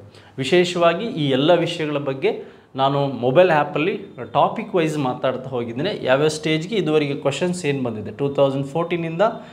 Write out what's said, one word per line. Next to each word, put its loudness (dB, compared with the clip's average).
ವಿಶೇಷವಾಗಿ 2
ಈ -2
ಎಲ್ಲ 4
ವಿಷಯಗಳ 0
ಬಗ್ಗೆ -4
ನಾನು 2
ಮೊಬೈಲ್ 4
ಆ್ಯಪಲ್ಲಿ 0
ಟಾಪಿಕ್ 0
ವೈಸ್ 0
ಮಾತಾಡ್ತಾ -2
ಹೋಗಿದ್ದೀನಿ. -4
ಯಾವ್ಯಾವ 2
ಸ್ಟೇಜ್ಗೆ -2
ಇದುವರೆಗೆ 0
ಕ್ವೆಶನ್ಸ್ -2
ಏನು 0
ಬಂದಿದೆ, -6
ಟೂ -4
ತೌಸಂಡ್ 2
ಫೋರ್ಟೀನಿಂದ -2